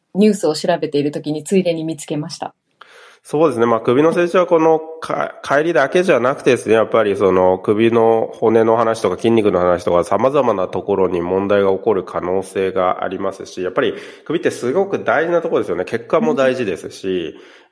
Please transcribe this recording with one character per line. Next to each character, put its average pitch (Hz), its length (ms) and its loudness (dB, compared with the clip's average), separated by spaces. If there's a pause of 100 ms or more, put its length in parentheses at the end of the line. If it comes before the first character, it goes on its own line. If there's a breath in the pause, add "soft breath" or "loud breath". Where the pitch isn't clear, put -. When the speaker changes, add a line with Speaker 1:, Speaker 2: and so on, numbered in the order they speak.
(140)
Speaker 1:
ニ 202 120 4
ュ 214 60 6
ー - 20 2
ス 175 140 -2
を 151 60 0
調 170 240 -2
べ 151 120 -6
て 143 80 -2
い 147 40 0
る 147 100 -2
時 147 200 -8
に 151 120 -8
つ 196 120 0
い 185 60 4
で 175 100 0
に 160 120 -4
見 160 120 -6
つ - 80 -16
け 156 140 -6
ま 156 100 -8
し - 100 -14
た。 - 160 -10 (680 loud breath)
Speaker 2:
そ 151 220 0
う 160 40 6
で 135 40 0
す 113 80 -2
ね。 117 60 4
ま 117 100 2
あ、 113 60 0
首 127 200 2
の 160 120 2
施 175 80 0
術 175 160 0
は 175 80 2
こ 170 120 2
の 160 220 4
か-、 - 640 -8
帰 143 200 2
り 170 100 -2
だ 143 160 4
け 180 120 2
じ 185 80 0
ゃ 135 100 4
な 127 140 0
く 139 80 -14
て 139 100 4
で 120 40 4
す 104 140 -2
ね、 107 40 6
や 110 100 4
っ 104 40 -12
ぱ 113 160 2
り 101 140 0
そ 98 140 4
の 92 260 4
首 110 340 2
の 113 400 2
骨 113 320 2
の 113 140 2
話 113 240 0
と 98 80 2
か 90 60 -4
筋 113 160 0
肉 107 200 2
の 90 80 2
話 90 240 2
と - 80 0
か 87 120 4
様 110 260 0
々 127 240 2
な 92 140 -4
と 92 140 -6
こ 101 140 -2
ろ 92 120 0
に 87 120 -2
問 92 260 -2
題 101 160 2
が 98 80 2
起 95 100 0
こ 113 120 0
る 92 100 0
可 - 200 -8
能 92 200 -4
性 95 300 -4
が 92 320 -2
あ 98 40 -4
り 92 100 -8
ま 95 160 -6
す - 100 -14
し、 - 180 -12
や 90 60 -4
っ 92 60 -10
ぱ 143 80 0
り 104 100 -2 (320 loud breath)
首 156 160 -4
っ - 20 -16
て 139 80 0
す 120 220 -6
ご 190 140 0
く 107 180 -6
大 127 220 2
事 175 60 -2
な 170 100 2
と 170 80 -4
こ 160 60 0
ろ 131 40 2
で 104 60 -4
す 104 40 -6
よ 85 60 -2
ね。 90 80 -4
血 - 220 -8
管 165 160 0
も 233 120 0
大 131 220 2
事 123 80 -4
で 92 140 -6
す - 120 -14
し、 90 460 -6 (360 loud breath)